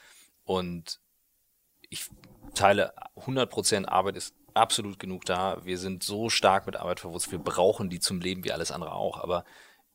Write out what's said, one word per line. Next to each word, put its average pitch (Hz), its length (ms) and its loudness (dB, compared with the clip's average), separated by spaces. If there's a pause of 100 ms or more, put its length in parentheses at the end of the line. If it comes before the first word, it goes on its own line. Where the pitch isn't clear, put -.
(460)
Und 87 540 -2 (920)
ich - 160 -8 (480)
teile 101 400 6 (220)
hundert 131 340 -2
Prozent, 101 400 0
Arbeit 95 260 2
ist - 200 -12 (180)
absolut 104 460 2
genug 92 260 -8
da. 92 400 0
Wir 92 120 -2
sind 92 260 -6
so 107 260 -2
stark 98 380 4
mit - 100 -4
Arbeit 90 220 -4
verwurzelt, 87 320 -8
wir 87 80 -4
brauchen 95 500 2
die 87 100 -6
zum 90 220 -2
Leben 92 240 -4
wie - 60 -2
alles 82 200 -4
andere 82 220 -8
auch. 95 260 -4
Aber 87 240 -2 (520)